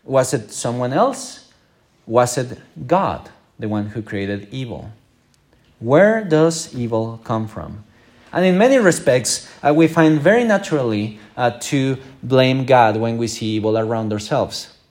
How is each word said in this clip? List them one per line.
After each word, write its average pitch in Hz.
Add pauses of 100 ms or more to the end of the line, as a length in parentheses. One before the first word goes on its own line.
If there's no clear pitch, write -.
Was 131
it 110
someone 123
else? - (540)
Was 120
it 123 (300)
God, 160 (300)
the 110
one 104
who 107
created 101
evil? 113 (920)
Where 196
does 165
evil 113
come 110
from? 85 (480)
And 180
in 185
many 262
respects, 143 (100)
uh, 147
we 160
find 156
very 220
naturally, 123 (160)
uh, 123
to 135 (260)
blame 131
God 120
when 113
we 117
see 110 (100)
evil 107
around 110
ourselves. 107 (180)